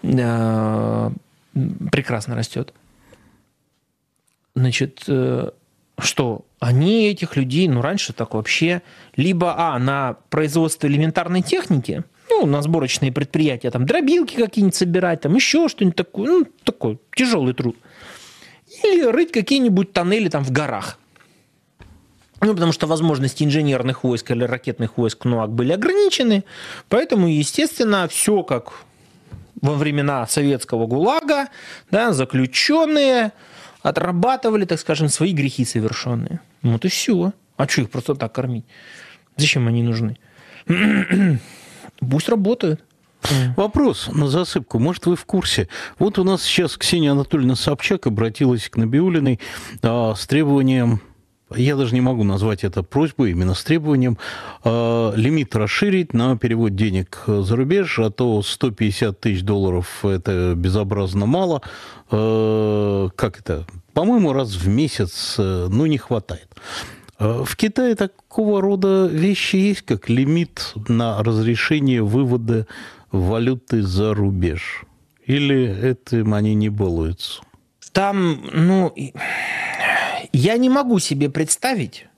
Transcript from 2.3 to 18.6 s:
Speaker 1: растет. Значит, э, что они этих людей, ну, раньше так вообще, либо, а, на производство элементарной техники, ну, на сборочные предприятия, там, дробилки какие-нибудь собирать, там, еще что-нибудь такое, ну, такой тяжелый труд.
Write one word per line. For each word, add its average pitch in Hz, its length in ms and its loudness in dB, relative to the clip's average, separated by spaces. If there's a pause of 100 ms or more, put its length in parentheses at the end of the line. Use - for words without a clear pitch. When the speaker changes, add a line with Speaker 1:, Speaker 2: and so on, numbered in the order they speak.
Speaker 1:
растет. 120 360 -6 (1800)
Значит, 127 520 -2
э, 127 420 0 (500)
что - 460 -2 (140)
они 165 480 4
этих 180 280 -4
людей, 139 320 2
ну, 123 140 2
раньше 170 320 -4
так - 220 -6
вообще, 165 460 0 (340)
либо, 170 420 0
а, 160 220 0
на 135 380 -2 (120)
производство 156 580 0
элементарной 160 540 0
техники, 151 640 -2 (260)
ну, 440 160 4
на 143 160 2
сборочные 143 500 0
предприятия, 139 600 0
там, 123 140 0
дробилки 302 500 2
какие-нибудь 202 400 2
собирать, 175 460 0
там, 151 140 0
еще 302 320 4
что-нибудь 180 280 0
такое, 202 320 -4
ну, 339 180 4 (180)
такой 113 360 -4 (160)
тяжелый 185 380 2
труд. 120 220 -4 (1080)